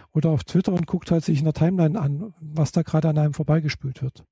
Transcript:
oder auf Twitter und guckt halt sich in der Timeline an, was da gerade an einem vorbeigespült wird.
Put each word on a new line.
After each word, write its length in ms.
oder 180
auf 140
Twitter 280
und 140
guckt 240
halt 140
sich 140
in 80
der 80
Timeline 440
an, 420
was 320
da 100
gerade 260
an 100
einem 160
vorbeigespült 680
wird. 300